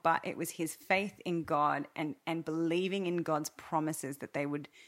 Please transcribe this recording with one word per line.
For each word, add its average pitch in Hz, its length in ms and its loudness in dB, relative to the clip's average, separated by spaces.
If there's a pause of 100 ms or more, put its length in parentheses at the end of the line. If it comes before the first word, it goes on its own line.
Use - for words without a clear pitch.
but 165 180 4
it - 140 -4
was 165 140 -4
his - 260 -4
faith 196 480 0
in 170 200 2
God 147 520 2
and, 156 180 -2 (120)
and 165 180 -2
believing 175 600 0
in 175 180 2
God's 156 260 0
promises 151 680 -2
that 113 160 -10
they 143 120 0
would 147 220 -4 (200)